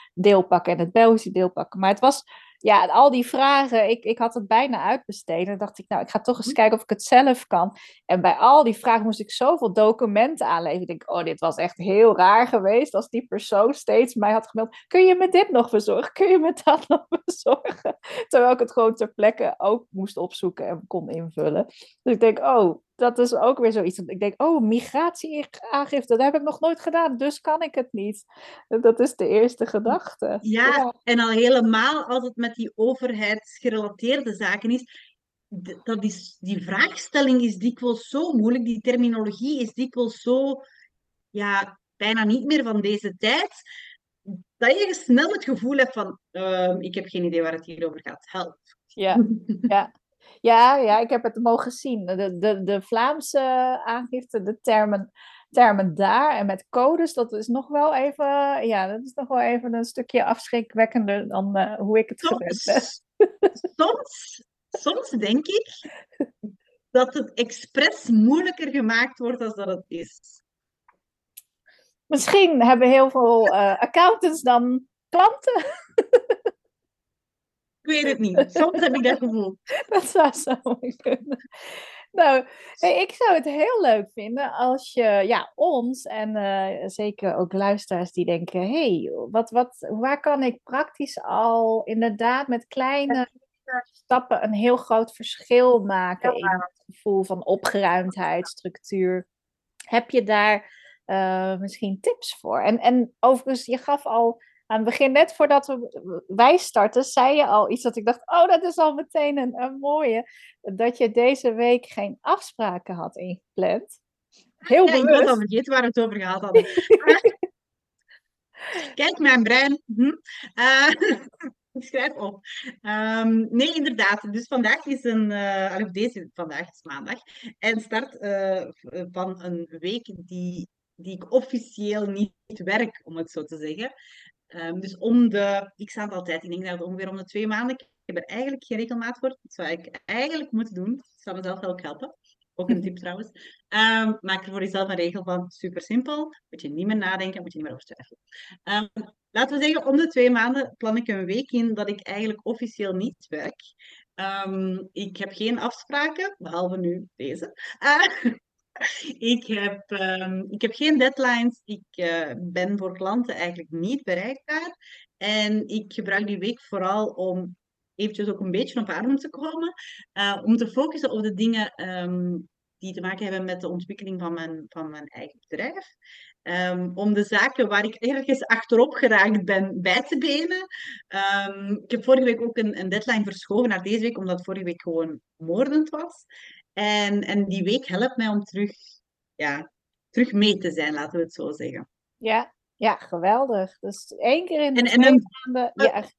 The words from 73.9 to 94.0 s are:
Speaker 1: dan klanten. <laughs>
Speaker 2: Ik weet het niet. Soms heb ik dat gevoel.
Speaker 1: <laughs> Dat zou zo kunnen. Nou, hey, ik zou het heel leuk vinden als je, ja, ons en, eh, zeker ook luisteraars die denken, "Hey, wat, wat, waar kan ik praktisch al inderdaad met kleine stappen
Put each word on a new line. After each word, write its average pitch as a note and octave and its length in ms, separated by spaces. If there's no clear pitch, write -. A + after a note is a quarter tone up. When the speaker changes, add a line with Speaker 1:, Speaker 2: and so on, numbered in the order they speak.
Speaker 1:
dan B3 440
klanten. A4+ 560
<laughs> - 640
Speaker 2:
Ik D4+ 200
weet C#4+ 60
het C4+ 120
niet. A3 320
Soms E4+ 280
heb C#4+ 160
ik B3 80
dat C4 140
gevoel. A3 400
Speaker 1:
<laughs> - 160
Dat G4 140
zou D#4 300
zo - 220
kunnen. C4 400
Nou, C4+ 340
hey, - 280
ik F#4+ 100
zou A4 220
het D#4 120
heel D#4 360
leuk A3 300
vinden A#3 400
als B3+ 420
je, G#3 340
ja, A3 280
ons C4 480
en, G#3+ 320
eh, G3 520
zeker G#3 480
ook F3 180
luisteraars G3 580
die F3+ 140
denken, F3 460
"Hey, F#3+ 400
wat, A3+ 180
wat, B3 260
waar C4+ 200
kan C#4+ 240
ik B3 200
praktisch - 580
al A3+ 600
inderdaad A#3 640
met A#3+ 200
kleine C4+ 640
stappen - 600